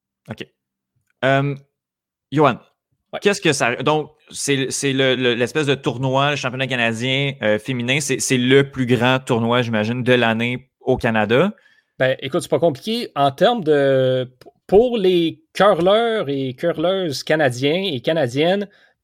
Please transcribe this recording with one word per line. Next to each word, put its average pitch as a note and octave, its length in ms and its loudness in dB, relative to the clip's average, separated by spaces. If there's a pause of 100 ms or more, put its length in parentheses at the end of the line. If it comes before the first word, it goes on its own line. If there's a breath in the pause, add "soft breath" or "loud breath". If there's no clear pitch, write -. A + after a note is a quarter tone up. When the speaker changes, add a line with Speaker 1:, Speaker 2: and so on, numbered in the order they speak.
(300)
Speaker 1:
OK. - 160 -14 (800)
Euh, C#3 300 0 (760)
Johan, C3+ 280 2 (520)
Speaker 2:
Ouais. - 120 -10
Speaker 1:
qu'est-ce G3+ 180 0
que D#3 140 0
ça, B2 220 -2
donc, D3 340 -2 (180)
c'est, C3+ 420 -4
c'est C#3 220 -4
le, C3 220 2
le, B2 180 2
l'espèce B2 320 -2
de C#3 100 0
tournoi, C3+ 580 0
le C#3+ 40 -4
championnat C3 300 -6
canadien, B2+ 760 -2
euh, G#2+ 180 2
féminin, B2+ 420 -2
c'est, C#3 180 -4
c'est - 180 -2
le C3+ 340 4
plus C3 140 -6
grand B2 360 2
tournoi, A#2+ 420 0
j'imagine, A#2 400 -2
de A#2+ 100 2
l'année A#2+ 580 0 (120)
au B2+ 160 0
Canada. A#2 560 2 (440 soft breath)
Speaker 2:
Ben, C3 220 0
écoute, C#3 220 -4
c'est - 80 -14
pas D3+ 80 2
compliqué. E3+ 580 -2
En C#3+ 140 2
termes G3+ 340 0
de, C3 640 2 (360)
pour A#3 320 4
les F3 440 0 (120)
curleurs G3+ 720 2
et C3+ 240 -4
curleuses E3+ 680 -4
canadiens D3+ 640 0
et D3 160 -6
canadiennes, E3 680 0 (360 soft breath)